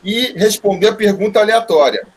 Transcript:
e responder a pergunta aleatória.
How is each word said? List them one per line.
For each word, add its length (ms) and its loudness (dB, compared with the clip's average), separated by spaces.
e 320 -4
responder 520 0
a 60 0
pergunta 460 0
aleatória. 640 0